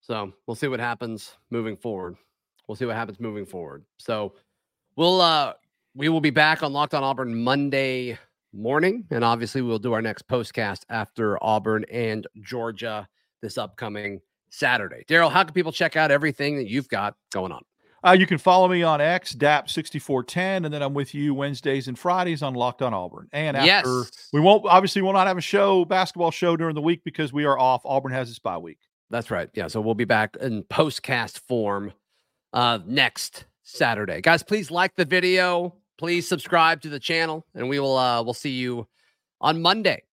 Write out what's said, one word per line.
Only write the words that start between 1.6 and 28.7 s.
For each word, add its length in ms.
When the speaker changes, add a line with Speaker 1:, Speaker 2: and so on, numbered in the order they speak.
Speaker 1:
forward. 380
We'll 80
see 80
what 100
happens 240
moving 280
forward. 380
So 360
we'll, 260
uh, 320
we 160
will 100
be 80
back 340
on 120
Locked 180
On 100
Auburn 400
Monday 760
morning, 580
and 140
obviously 380
we'll 160
do 160
our 80
next 260
postcast 600
after 520
Auburn 480
and 360
Georgia 640
this 160
upcoming 640
Saturday. 580
Daryl, 240
how 100
can 120
people 180
check 240
out 140
everything 480
that 100
you've 200
got 280
going 180
on? 120
Speaker 2:
Uh, 60
you 140
can 100
follow 320
me 140
on 180
X, 320
dap 380
sixty-four 540
ten, 420
and 80
then 80
I'm 100
with 220
you 180
Wednesdays 560
and 100
Fridays 440
on 100
Locked 300
On 100
Auburn. 400
And 240
after, 100
Speaker 1:
Yes. 340
Speaker 2:
we 60
won't, 260
obviously 340
we'll 140
not 140
have 100
a 20
show, 460
basketball 440
show 280
during 160
the 80
week 220
because 280
we 140
are 120
off. 280
Auburn 260
has 160
its 100
bye 200
week. 220